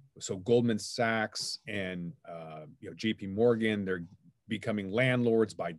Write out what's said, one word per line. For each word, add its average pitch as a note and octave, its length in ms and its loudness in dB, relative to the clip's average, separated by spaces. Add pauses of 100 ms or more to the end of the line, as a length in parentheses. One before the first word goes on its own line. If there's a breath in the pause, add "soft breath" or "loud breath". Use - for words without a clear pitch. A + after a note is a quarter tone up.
(180)
So - 180 -6
Goldman A#2 420 4
Sachs - 880 -2
and, F#2 460 -6 (160)
uh, D#2+ 380 -12 (140)
you F#2+ 100 -12
know, E2+ 40 -12
J A2 200 -2
P G#2 120 -10
Morgan, A2 600 2
they're F2+ 180 -2 (420)
becoming G#2 440 -4
landlords A#2 640 4
by F2 240 -4